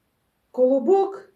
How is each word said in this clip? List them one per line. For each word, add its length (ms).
колобок 840